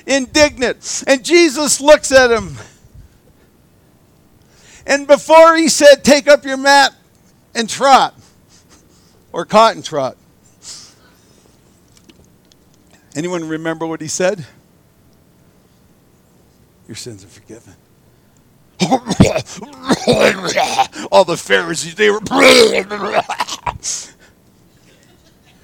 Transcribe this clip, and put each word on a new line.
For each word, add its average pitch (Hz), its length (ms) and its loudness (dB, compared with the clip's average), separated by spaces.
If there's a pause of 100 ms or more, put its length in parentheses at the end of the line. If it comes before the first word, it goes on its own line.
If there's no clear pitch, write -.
indignant. 262 1000 -2
And 262 200 0
Jesus 302 560 0
looks 294 320 2
at 254 180 4
him. 190 240 -4 (2250)
And 277 200 -4
before 320 520 6
he 330 100 2
said, 285 380 4
"Take 285 240 4
up 285 160 4
your 269 100 -6
mat 277 400 2 (580)
and 226 160 -6
trot," 240 460 2 (1160)
or 170 100 -8
cotton 202 380 2
trot. 131 340 -8 (3000)
Anyone 165 320 -8
remember 160 360 -8
what 160 140 -8
he 156 80 -12
said? 180 380 -4 (2500)
"Your 110 80 -20
sins 104 300 -18
are - 20 -20
forgiven." - 460 -20 (1080)
<laughs> 208 2250 -2
All 196 140 4
the 170 100 -4
Pharisees, 170 600 -6
they 214 160 0
were, 208 100 -4
<laughs> 208 1900 -2 (1500)